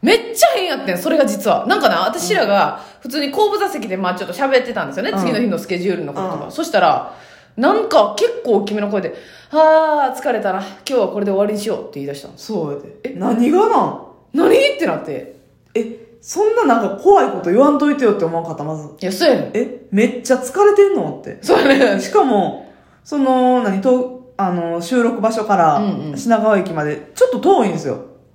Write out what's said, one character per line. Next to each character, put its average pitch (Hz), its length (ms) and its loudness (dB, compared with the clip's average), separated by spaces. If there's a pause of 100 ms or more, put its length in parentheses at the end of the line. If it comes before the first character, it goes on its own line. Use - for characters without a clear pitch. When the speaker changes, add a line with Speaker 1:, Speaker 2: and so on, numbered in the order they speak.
Speaker 1:
め 339 140 4
っ 453 200 -2
ち - 80 2
ゃ 679 100 6
変 392 120 -2
や 311 100 -4
っ - 100 -6
て 190 60 -4
ん、 175 60 -2
そ 302 120 -4
れ 320 80 2
が 285 80 4
実 208 240 -2
は。 - 160 2
な 349 120 2
ん 339 40 -2
か 277 60 4
な、 180 140 2
私 349 340 -2
ら 311 100 0
が 202 360 0 (180)
普 - 80 -16
通 285 180 -6
に 277 60 -6
後 415 180 2
部 415 80 -4
座 392 120 -2
席 233 180 -8
で、 185 80 -4
ま 185 140 -2
あ、 180 60 -2
ち - 80 -8
ょ 185 40 -10
っ - 20 -14
と 262 60 -8
喋 269 260 2
っ 247 40 -6
て 240 80 -8
た 202 100 -4
ん - 40 -6
で - 60 -10
す - 40 -8
よ 190 60 -4
ね。 294 80 -4
Speaker 2:
う - 40 -4
ん。 196 40 -2
Speaker 1:
次 190 120 0
の 220 80 -2
日 240 80 0
の 180 100 -2
ス - 80 -8
ケ 180 140 -4
ジ 180 100 -2
ュ 185 40 0
ー 170 40 -2
ル 165 80 -6
の 143 60 -8
こ 180 80 -10
と 190 120 -6
と - 80 -8
か。 - 60 -10
Speaker 2:
う - 40 -14
ん。 - 20 -18
Speaker 1:
そ 311 100 -6
し - 100 -6
た 196 100 2
ら、 151 320 0 (420)
な 262 160 2
ん 440 160 0
か - 300 2
結 466 260 -2
構 240 120 2
大 202 100 0
き 208 80 -6
め 208 80 -4
の 202 80 -4
声 202 100 -2
で、 175 160 -8 (340)
「あ 311 640 4
ー、 - 80 -10
疲 294 80 -2
れ 226 120 -2
た 202 100 -2
な。 190 80 -4
今 196 80 -10 (180)
日 277 100 -6
は 214 120 2
こ 202 140 -6
れ 196 40 -2
で 196 60 -2
終 190 80 0
わ 202 60 2
り 214 80 -2
に 208 60 -6
し 220 100 -8
よ 185 60 -2
う」 - 80 -8
っ - 0 -
て - 100 -14
言 139 100 -10
い - 40 -8
出 - 60 -8
し 143 80 -14
た - 60 -18
ん - 60 -20
で - 40 -20
す。 - 100 -20
Speaker 2:
そ 175 200 -4
う 143 60 -6
や 139 60 -10
で。 - 320 -14
Speaker 1:
え？ - 40 -14
Speaker 2:
何 233 340 0
が 381 200 4
な 370 160 2
ん？ - 160 -8 (320)
Speaker 1:
何？ 330 200 4
っ 554 240 4
て 330 80 -2
な 160 120 -2
っ - 80 -10
て。 - 320 -12 (360)
Speaker 2:
え、 - 460 -8
そ - 240 -4
ん 427 100 2
な 466 120 2
な 233 180 2
ん 202 60 -2
か - 120 -10
怖 392 220 6
い 254 60 -2
こ - 100 -8
と 175 120 -2
言 214 100 4
わ 285 80 6
ん 294 80 2
と 294 120 2
い 285 60 0
て 277 80 -4
よ 214 80 4
っ 196 40 2
て 170 100 -2
思 165 100 -4
わ 165 80 -4
ん - 20 -10
か 160 100 -10
っ - 20 -16
た、 147 80 -8
ま 156 100 -6
ず。 151 140 -12 (100)
Speaker 1:
い 190 60 -8
や、 185 40 -2
そ 196 160 -2
う 311 40 6
や 247 60 4
ね - 80 -4
ん。 - 100 -10
Speaker 2:
え、 - 360 -6
め 208 160 2
っ - 160 -4
ち - 120 0
ゃ - 20 4
疲 359 300 0
れ 415 80 6
て 403 160 6
ん 381 60 0
の？ 185 260 -4
っ - 20 -20
て。 - 180 -14
Speaker 1:
そ - 140 2
う - 60 4
や - 80 2
ね 269 260 4
ん。 190 60 -2
Speaker 2:
し - 100 -8
か 403 140 4
も、 202 480 -2 (320)
そ 294 120 -6
の、 254 460 2
何、 196 160 -2
と、 254 560 -2
あ 190 160 -2
の、 170 300 -4
収 247 200 -2
録 233 200 -2
場 220 100 0
所 226 140 -4
か 208 100 2
ら 160 220 4
Speaker 1:
う 202 60 0
ん 151 280 -4
う - 20 -10
ん。 139 40 -10
Speaker 2:
品 226 200 0
川 208 200 2
駅 175 160 -4
ま 156 100 -4
で - 320 -8
ち - 80 4
ょ 508 40 4
っ - 20 2
と 494 100 -4
遠 359 240 4
い 196 60 0
ん - 20 -6
で 160 60 -6
す 151 100 -6
よ。 120 120 -6 (360)